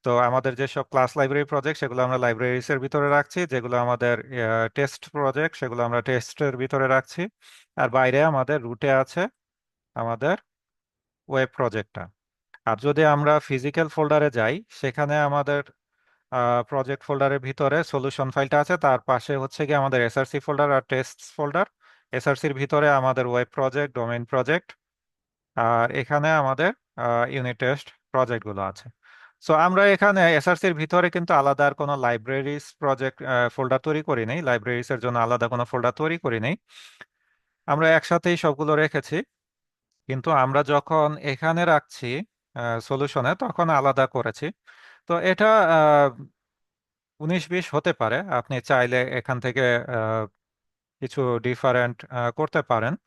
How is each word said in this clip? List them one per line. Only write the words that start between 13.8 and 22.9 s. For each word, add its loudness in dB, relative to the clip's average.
ফোল্ডারে 2
যাই, -2
সেখানে -4
আমাদের, 0
আহ, 0
প্রজেক্ট -6
ফোল্ডারের 0
ভিতরে -2
সলিউশন -4
ফাইলটা 0
আছে, 0
তার 2
পাশে -2
হচ্ছে -6
গিয়ে 0
আমাদের 2
এসআরসি -2
ফোল্ডার 0
আর 2
টেস্টস -6
ফোল্ডার। -2
এসআরসির -2
ভিতরে 2